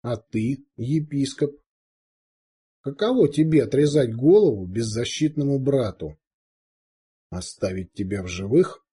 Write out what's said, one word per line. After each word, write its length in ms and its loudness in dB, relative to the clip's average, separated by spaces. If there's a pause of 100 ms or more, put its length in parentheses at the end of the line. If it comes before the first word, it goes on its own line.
А 160 -4
ты, 480 -6 (120)
епископ, 840 -4 (1200)
каково 460 2
тебе 360 4
отрезать 520 2
голову 500 4
беззащитному 960 -2
брату?» 580 -2 (1120)
«Оставить 640 -8
тебя 300 -6
в 40 -10
живых?» — 640 0